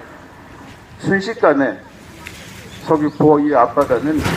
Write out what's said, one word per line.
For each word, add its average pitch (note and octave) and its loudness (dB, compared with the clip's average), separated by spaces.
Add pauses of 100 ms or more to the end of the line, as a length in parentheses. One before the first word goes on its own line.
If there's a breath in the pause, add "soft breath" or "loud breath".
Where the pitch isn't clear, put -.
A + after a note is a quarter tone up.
(1000 loud breath)
순식간에 F#3+ 0 (1040)
서귀포 D3+ 2
이 D3 0
앞바다는 C3 2 (180)